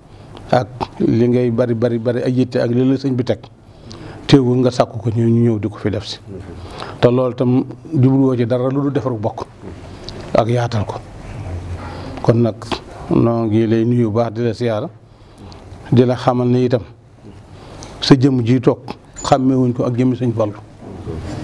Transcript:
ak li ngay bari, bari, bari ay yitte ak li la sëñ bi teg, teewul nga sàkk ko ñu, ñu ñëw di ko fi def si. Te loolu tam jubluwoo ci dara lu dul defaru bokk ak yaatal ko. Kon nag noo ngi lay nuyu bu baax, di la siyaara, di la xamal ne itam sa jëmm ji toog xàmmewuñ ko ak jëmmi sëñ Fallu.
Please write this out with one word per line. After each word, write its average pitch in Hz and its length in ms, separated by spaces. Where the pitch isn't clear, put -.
ak 123 160
li 120 280
ngay 123 240
bari, 120 240
bari, 117 240
bari 117 240
ay 131 80
yitte 123 280
ak 123 120
li 127 160
la 135 80
sëñ 131 200
bi 123 80
teg, 117 160
teewul 127 320
nga 127 120
sàkk - 300
ko 117 80
ñu, 113 180
ñu 117 220
ñëw 107 100
di 104 80
ko 104 100
fi - 120
def 98 160
si. - 140
Te 127 100
loolu 127 240
tam 127 300
jubluwoo 131 460
ci 120 80
dara 123 240
lu 139 120
dul 143 120
defaru 123 240
bokk 107 280
ak 110 140
yaatal 117 380
ko. - 100
Kon 117 200
nag 110 140
noo 117 340
ngi 113 240
lay 113 160
nuyu 120 260
bu 104 100
baax, 117 120
di 110 120
la 117 100
siyaara, 117 360
di 123 140
la 123 100
xamal 123 320
ne 123 160
itam 123 180
sa - 160
jëmm 131 280
ji 123 160
toog 120 200
xàmmewuñ 131 500
ko 120 100
ak 123 140
jëmmi 127 180
sëñ 123 180
Fallu. 104 260